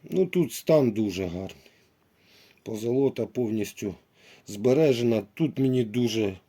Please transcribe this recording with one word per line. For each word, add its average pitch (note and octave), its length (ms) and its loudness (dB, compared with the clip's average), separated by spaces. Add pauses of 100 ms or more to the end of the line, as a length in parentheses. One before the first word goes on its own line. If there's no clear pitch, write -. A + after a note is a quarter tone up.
Ну, F3+ 220 0
тут F3 280 0
стан C#3+ 380 4
дуже G2+ 340 -2
гарний. F2+ 460 -10 (920)
Позолота A#2 640 -2
повністю G#2+ 680 -4 (520)
збережена. A#2+ 760 2 (100)
Тут D3+ 260 -2
мені B2+ 240 2
дуже A2 540 0 (120)